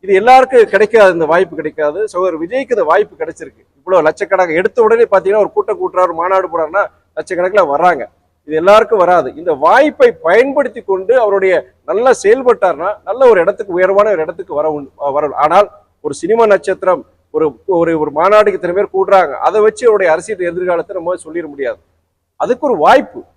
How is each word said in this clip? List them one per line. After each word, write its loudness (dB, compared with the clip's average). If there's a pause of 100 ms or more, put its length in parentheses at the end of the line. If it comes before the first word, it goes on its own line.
இது 0
எல்லாருக்கும் 4
கிடைக்காது, 4
இந்த -2
வாய்ப்பு 0
கிடைக்காது. -6
சகோதரர் -4
விஜய்க்கு -6
இந்த -2
வாய்ப்பு -2
கிடைச்சிருக்கு. -18 (120)
இவ்வளவு 0
லட்சக்கணக்கான, -2
எடுத்த -2
உடனே 4
பாத்தீங்கன்னா 0
ஒரு 0
கூட்டம் -4
கூட்டுறாரு, -2
மாநாடு -2
போடுறாருன்னா -4 (280)
லட்சக்கணக்கில் -2
வர்றாங்க. 0 (400)
இது -8
எல்லாருக்கும் 4
வராது. 0
இந்த -4
வாய்ப்பை 2
பயன்படுத்தி -2
கொண்டு -2
அவருடைய 0 (140)
நல்லா 0 (100)
செயல்பட்டார்னா 0 (100)
நல்ல 2
ஒரு 4
இடத்துக்கு, -4
உயர்வான 2
ஒரு -2
இடத்துக்கு -10
வர -2
உண்டு, -8
வரலாம். -4
ஆனால் 2 (300)
ஒரு -8
சினிமா 0
நட்சத்திரம் -2 (240)
ஒரு, -4
ஒரு, 0
ஒரு -4
மாநாடுக்கு 2
இத்தனை -6
பேர் -2
கூடுறாங்க, 2
அதை -2
வச்சு 0
அவருடைய 2
அரசியல் -4
எதிர்காலத்தை -4
நம்ம -6
சொல்லிட -10
முடியாது. -8 (580)
அதுக்கு -4
ஒரு 0
வாய்ப்பு 2 (140)